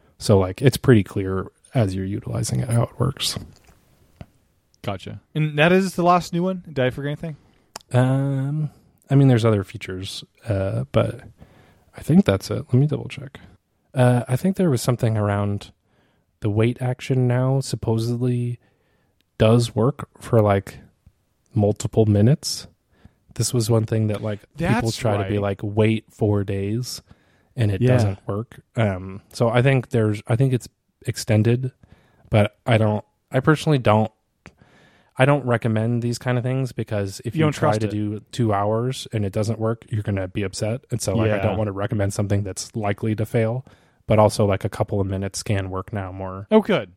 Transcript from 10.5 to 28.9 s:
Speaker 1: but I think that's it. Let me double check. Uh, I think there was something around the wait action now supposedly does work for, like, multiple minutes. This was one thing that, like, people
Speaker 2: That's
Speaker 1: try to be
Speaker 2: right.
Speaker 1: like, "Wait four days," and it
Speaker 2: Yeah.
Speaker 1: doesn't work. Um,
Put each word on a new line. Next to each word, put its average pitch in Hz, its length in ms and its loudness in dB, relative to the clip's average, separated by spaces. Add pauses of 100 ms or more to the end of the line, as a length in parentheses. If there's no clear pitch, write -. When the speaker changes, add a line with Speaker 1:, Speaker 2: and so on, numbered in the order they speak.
Speaker 1:
but 113 300 0 (720)
I - 60 -18
think 180 240 4
that's 98 240 0
it. 110 220 -6
Let - 20 -2
me 135 140 4
double 120 200 -6
check. - 320 -16 (540)
Uh, 123 340 4
I 127 80 -2
think 190 200 -2
there 185 140 2
was 123 120 0
something 113 360 0
around 101 540 -2 (680)
the 113 100 -2
wait 110 320 0
action 127 460 -2
now 131 320 0
supposedly 120 1000 -2 (800)
does 117 380 4
work 120 340 -2 (100)
for, - 220 2
like, 101 380 2 (760)
multiple 107 520 2
minutes. 107 600 2 (680)
This - 180 -4
was 113 160 -2
one 113 160 4
thing 110 220 -2
that, 101 160 -4
like, 107 160 -6 (180)
people 185 240 0
Speaker 2:
That's 113 160 -2
Speaker 1:
try 104 200 0
to 101 120 -2
be 101 60 0
Speaker 2:
right. 104 60 0
Speaker 1:
like, 101 220 -2
"Wait 107 460 0
four 104 340 0
days," 101 580 -6 (540)
and 107 160 0
it 117 100 -2
Speaker 2:
Yeah. 123 100 4
Speaker 1:
doesn't 107 360 0
work. 104 340 -8 (140)
Um, 95 460 -4 (120)